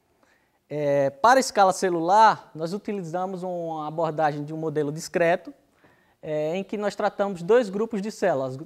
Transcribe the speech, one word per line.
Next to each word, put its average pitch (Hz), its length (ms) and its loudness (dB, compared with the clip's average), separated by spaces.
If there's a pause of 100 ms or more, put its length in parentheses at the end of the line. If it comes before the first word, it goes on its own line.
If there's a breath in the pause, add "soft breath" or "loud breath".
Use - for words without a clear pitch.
(680 soft breath)
É, 143 400 2
para 226 280 4
a - 20 6
escala 202 320 4
celular, 180 840 4
nós 160 200 -6
utilizamos 185 680 -6
uma 165 460 -6
abordagem 156 560 -2
de 151 100 -10
um 160 40 -8
modelo 151 340 -2
discreto, 170 640 0 (680 soft breath)
é, 156 340 -4
em 190 80 -4
que 208 140 -8
nós 202 180 -4
tratamos 202 460 -4
dois 214 280 2
grupos 208 320 -4
de 214 100 -6
células, 135 540 -2